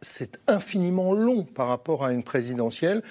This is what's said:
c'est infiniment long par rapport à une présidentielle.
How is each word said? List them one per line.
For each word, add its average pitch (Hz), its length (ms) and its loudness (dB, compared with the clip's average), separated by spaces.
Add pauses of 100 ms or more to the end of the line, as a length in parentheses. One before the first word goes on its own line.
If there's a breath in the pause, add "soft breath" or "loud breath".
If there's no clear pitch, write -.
c'est - 460 -10
infiniment 185 680 2
long 220 320 2
par 123 240 -2
rapport 135 340 -2
à 131 80 2
une 123 120 -2
présidentielle. 123 880 0